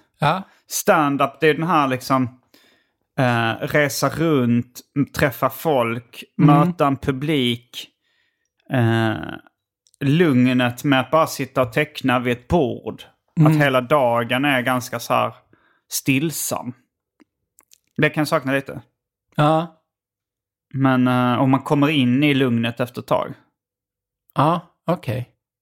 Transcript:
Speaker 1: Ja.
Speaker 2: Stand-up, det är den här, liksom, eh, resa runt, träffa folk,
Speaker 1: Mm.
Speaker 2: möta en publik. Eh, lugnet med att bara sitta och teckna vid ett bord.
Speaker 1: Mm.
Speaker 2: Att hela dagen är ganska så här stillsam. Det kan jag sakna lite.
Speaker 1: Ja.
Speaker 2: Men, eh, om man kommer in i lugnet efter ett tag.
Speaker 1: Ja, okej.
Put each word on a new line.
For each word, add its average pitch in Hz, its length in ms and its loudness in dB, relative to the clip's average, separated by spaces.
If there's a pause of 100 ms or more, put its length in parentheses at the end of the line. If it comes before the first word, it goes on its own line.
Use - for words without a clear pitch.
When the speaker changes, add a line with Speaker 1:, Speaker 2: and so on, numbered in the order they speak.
(180)
Speaker 1:
Ja. 170 240 0 (260)
Speaker 2:
Stand-up, 143 720 0
det 160 80 4
är 151 60 4
den 160 120 -4
här, 156 220 2
liksom, 127 520 -2 (760)
eh, 117 420 0
resa 147 480 -2
runt, 127 720 0 (340)
träffa 135 360 -2
folk, 120 760 -4 (140)
Speaker 1:
Mm. 151 200 6
Speaker 2:
möta 160 280 2
en 139 100 0
publik. 131 920 -4 (840)
Eh, 113 440 0 (840)
lugnet 127 840 2
med 139 160 4
att 123 100 -6
bara 156 160 2
sitta - 360 -4
och 120 100 -2
teckna 131 460 -2
vid 123 140 -2
ett 120 160 -6
bord. 113 540 -2 (380)
Speaker 1:
Mm. 151 120 4
Speaker 2:
Att 156 60 2
hela 139 220 2
dagen 123 640 0
är 139 180 0
ganska 123 380 -4
så - 140 -4
här 117 200 -2 (540)
stillsam. 139 840 -4 (1200)
Det 151 140 2
kan 156 100 -4
jag 147 80 -2
sakna 135 240 -2
lite. 139 300 -4 (540)
Speaker 1:
Ja. 160 420 0 (960)
Speaker 2:
Men, 131 340 2
eh, 123 340 0
om 131 80 2
man 131 100 2
kommer 143 280 0
in 135 340 2
i 147 120 2
lugnet 117 460 0
efter - 200 -6
ett - 60 -18
tag. - 260 -2 (1040)
Speaker 1:
Ja, 160 260 2 (260)
okej. 123 420 -6 (340)